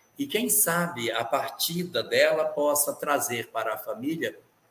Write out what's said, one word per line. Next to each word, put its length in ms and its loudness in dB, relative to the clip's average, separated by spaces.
E 80 -2
quem 220 -2
sabe 640 2
a 140 0
partida 800 -2
dela 420 4
possa 500 2
trazer 540 -2
para 260 -2
a 40 -8
família 600 -4